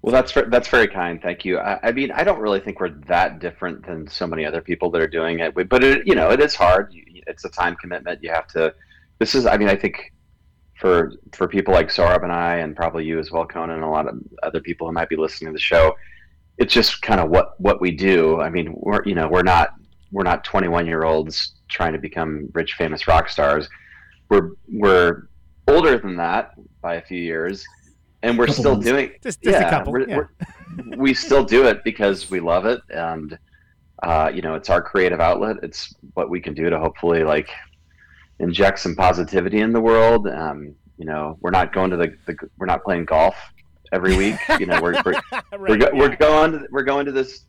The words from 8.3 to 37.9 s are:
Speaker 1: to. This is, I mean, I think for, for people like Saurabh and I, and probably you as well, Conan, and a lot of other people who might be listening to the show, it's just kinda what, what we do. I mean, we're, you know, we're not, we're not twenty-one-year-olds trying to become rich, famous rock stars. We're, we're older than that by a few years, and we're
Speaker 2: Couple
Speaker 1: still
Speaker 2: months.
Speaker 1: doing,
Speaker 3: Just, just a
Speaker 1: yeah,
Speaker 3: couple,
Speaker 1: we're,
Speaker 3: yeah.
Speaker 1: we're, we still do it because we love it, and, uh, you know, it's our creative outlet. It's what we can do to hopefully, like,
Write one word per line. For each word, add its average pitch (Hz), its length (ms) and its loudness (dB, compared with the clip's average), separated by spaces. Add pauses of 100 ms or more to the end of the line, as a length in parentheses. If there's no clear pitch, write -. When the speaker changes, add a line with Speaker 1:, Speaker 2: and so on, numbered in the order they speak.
Speaker 1:
to. 80 220 0 (460)
This - 160 -2
is, 127 140 2
I 107 100 4
mean, 104 100 2
I 98 80 4
think - 380 -6 (640)
for, 85 380 2 (200)
for 92 140 -2
people 95 260 0
like 85 140 4
Saurabh 87 340 4
and 87 100 -4
I, 85 260 0
and 78 180 -6
probably 82 280 -2
you 80 140 -4
as 78 140 -6
well, 82 160 -2
Conan, 82 300 -8
and 80 60 -6
a 78 60 -4
lot 78 180 0
of - 120 -10 (240)
other 78 180 -4
people 82 240 -8
who 82 80 -6
might 82 160 -4
be 80 60 -4
listening 80 360 -4
to - 20 -10
the 76 60 -8
show, 80 360 2 (640)
it's 120 120 0
just - 300 0
kinda 92 240 0
what, 87 340 2
what 101 220 0
we 92 80 0
do. 82 520 2
I 78 100 -4
mean, 82 240 -4
we're, - 300 -2
you 101 100 -2
know, 80 120 -2
we're 90 140 2
not, 87 280 4 (420)
we're 98 100 -4
not 90 220 -2
twenty-one-year-olds 82 1120 -2 (140)
trying 82 260 -4
to 78 60 -6
become 78 540 -8
rich, 82 200 -4
famous 78 340 -4
rock 80 200 4
stars. 73 400 0 (600)
We're, 185 220 2 (200)
we're 92 580 2 (380)
older 147 300 6
than 101 200 -6
that 87 340 -2 (320)
by 85 120 -4
a 82 60 -8
few 90 180 -10
years, 85 460 -6 (580)
and 120 160 0
we're 120 80 4
Speaker 2:
Couple 139 160 0
Speaker 1:
still 139 100 4
Speaker 2:
months. 107 140 -2
Speaker 1:
doing, 135 240 0 (100)
Speaker 3:
Just, 233 220 -10
just 196 140 4
a - 20 4
Speaker 1:
yeah, - 100 2
Speaker 3:
couple, 143 240 -2
Speaker 1:
we're, - 160 -2
Speaker 3:
yeah. 208 80 -4
Speaker 1:
we're, - 800 -12
we 135 160 2
still 135 300 2
do 120 240 6
it 104 160 2
because 101 480 -2
we 92 80 -4
love 85 260 0
it, 120 240 -2
and, 82 480 -8 (640)
uh, 80 320 0
you 90 80 -8
know, 80 140 -6
it's 78 160 -6
our 87 100 2
creative 90 380 0
outlet. 90 420 0
It's - 320 -12 (220)
what - 140 -4
we 90 120 -6
can 80 140 -10
do 80 160 -2
to 80 80 0
hopefully, 82 440 0
like, 76 260 0 (880)